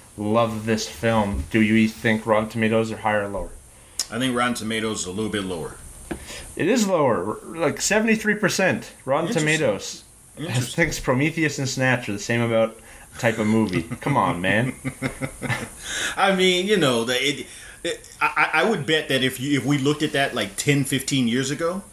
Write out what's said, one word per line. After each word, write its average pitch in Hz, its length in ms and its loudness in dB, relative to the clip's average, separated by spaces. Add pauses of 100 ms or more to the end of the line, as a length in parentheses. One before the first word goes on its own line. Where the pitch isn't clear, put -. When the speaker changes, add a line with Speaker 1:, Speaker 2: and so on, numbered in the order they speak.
(180)
Speaker 1:
love 110 480 0
this 110 240 0
film. 107 600 0
Do 113 100 4
you 110 260 4
think 110 380 0
Rotten 110 240 2
Tomatoes 113 420 0
are 101 60 -6
higher 107 260 0
or 101 60 -6
lower? 95 200 -6 (600)
Speaker 2:
I 113 80 -4
think 127 160 0
Rotten 123 200 2
Tomatoes 110 460 -4
is - 40 -6
a 92 60 -6
little 104 200 -4
bit 101 140 -2
lower. 87 320 -6 (800)
Speaker 1:
It - 140 0
is 220 180 2
lower, 120 560 2
like 156 380 -2
seventy-three 214 540 2
percent. 185 580 0 (100)
Rotten 151 240 0
Speaker 2:
Interesting. 156 300 0
Speaker 1:
Tomatoes 110 460 -2 (340)
Speaker 2:
Interesting. 123 380 -4
Speaker 1:
thinks 170 240 0
Prometheus 151 600 0
and 135 80 -2
Snatch 127 400 0
are 104 60 -4
the 101 60 -6
same 117 220 0
about 113 360 2 (400)
type 113 220 2
of 107 80 2
movie. 107 360 2
Speaker 2:
<laughs> - 180 -10
Speaker 1:
Come 143 140 -2
on, 90 240 2
man. 104 340 0 (1400)
Speaker 2:
I 196 180 4
mean, 185 320 4
you 214 100 4
know, 127 260 4
the, 123 120 0
it, 131 320 0 (360)
it, - 260 -6 (120)
I, 156 320 2
I, 156 80 4
I 196 80 4
would 170 160 0
bet 156 240 0
that 131 140 2
if 127 160 -2
you, 143 180 0
if 127 80 -2
we 143 120 4
looked 143 260 2
at 147 100 -2
that, 139 220 0
like, 101 200 -2
ten, 143 280 2
fifteen 131 440 0
years 123 240 0
ago, 170 420 -4